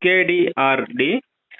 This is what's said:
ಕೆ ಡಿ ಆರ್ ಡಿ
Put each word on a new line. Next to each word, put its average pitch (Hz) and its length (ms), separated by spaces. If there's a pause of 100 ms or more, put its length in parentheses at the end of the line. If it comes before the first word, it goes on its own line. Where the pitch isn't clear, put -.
ಕೆ 180 200
ಡಿ 175 360
ಆರ್ 135 220 (160)
ಡಿ 156 240 (400)